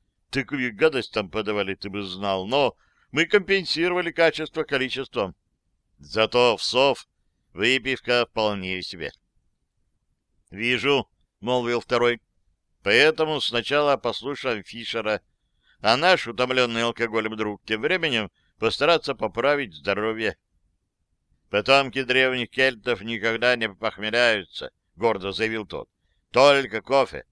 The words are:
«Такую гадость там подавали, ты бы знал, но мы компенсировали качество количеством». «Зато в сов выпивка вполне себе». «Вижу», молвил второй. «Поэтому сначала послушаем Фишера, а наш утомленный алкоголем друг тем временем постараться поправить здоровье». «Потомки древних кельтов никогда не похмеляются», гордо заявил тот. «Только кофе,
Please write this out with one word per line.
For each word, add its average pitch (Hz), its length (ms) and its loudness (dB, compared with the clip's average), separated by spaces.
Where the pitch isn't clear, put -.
«Такую 131 440 -4
гадость 135 400 0
там 101 160 -4
подавали, 101 460 -4
ты - 120 -12
бы 101 140 -8
знал, 95 460 -4
но 131 280 0
мы 135 140 0
компенсировали 180 840 0
качество 156 540 0
количеством». 123 720 -4
«Зато 117 520 4
в - 80 -8
сов 131 420 2
выпивка 120 760 0
вполне 98 560 -2
себе». 82 300 -10
«Вижу», 123 580 0
молвил 120 420 0
второй. 120 400 0
«Поэтому 151 580 2
сначала 139 560 0
послушаем 117 680 -6
Фишера, 110 580 -4
а 110 160 4
наш 170 300 2
утомленный 120 560 0
алкоголем 113 540 -2
друг 107 280 -6
тем 110 180 -4
временем 151 500 -2
постараться 143 560 0
поправить 117 600 -2
здоровье». 104 600 -2
«Потомки 135 520 2
древних 127 480 0
кельтов 123 520 0
никогда 113 520 0
не 113 180 -4
похмеляются», 107 1000 -2
гордо 98 340 -2
заявил 110 380 -4
тот. 73 200 -10
«Только 131 500 4
кофе, 123 500 0